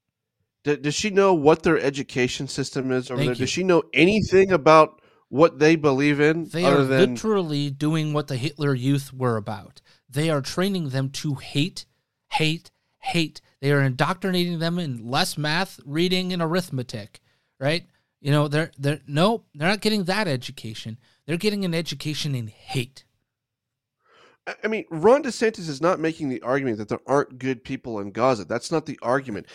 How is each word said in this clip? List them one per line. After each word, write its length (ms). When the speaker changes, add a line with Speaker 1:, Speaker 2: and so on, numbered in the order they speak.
Speaker 1:
D-, 100
does 180
she 160
know 240
what 300
their 160
education 720
system 420
is 180
over 80
Speaker 2:
Thank 100
Speaker 1:
there? 80
Speaker 2:
you. 40
Speaker 1:
Does 100
she 140
know 200
anything 580
about 500
what 280
they 180
believe 440
in 300
Speaker 2:
They 160
Speaker 1:
other 160
Speaker 2:
are 20
Speaker 1:
than 320
Speaker 2:
literally 560
doing 420
what 140
the 100
Hitler 380
Youth 360
were 260
about. 440
They 220
are 120
training 480
them 200
to 260
hate, 500
hate, 360
hate. 420
They 120
are 100
indoctrinating 800
them 180
in 320
less 280
math, 480
reading, 480
and 80
arithmetic, 800
right? 280
You 100
know, 160
they're, 300
they're, 300
no, 360
they're 140
not 120
getting 220
that 240
education. 720
They're 100
getting 300
an 80
education 600
in 120
hate. 560
Speaker 1:
I, 160
I 60
mean, 200
Ron 340
DeSantis 440
is 140
not 180
making 300
the 120
argument 360
that 100
there 180
aren't 320
good 280
people 340
in 120
Gaza. 340
That's 260
not 140
the 160
argument. 540